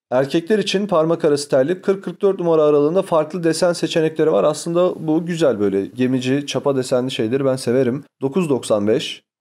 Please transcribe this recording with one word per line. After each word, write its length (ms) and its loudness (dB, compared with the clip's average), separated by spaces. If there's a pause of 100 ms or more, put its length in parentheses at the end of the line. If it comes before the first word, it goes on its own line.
(120)
Erkekler 480 0
için 280 -2
parmak 380 0
arası 240 0
terlik 340 0
kırk 200 -2
kırk 180 -10
dört 180 0
numara 240 2
aralığında 380 4
farklı 420 -2
desen 300 2
seçenekleri 580 0
var. 120 2
Aslında 640 0
bu 180 0
güzel 340 0
böyle 260 0
gemici, 640 -2
çapa 280 -2
desenli 360 -2
şeyleri 340 -2
ben 100 2
severim. 480 0 (180)
Dokuz 280 -2
doksan 380 0
beş. 360 -2 (180)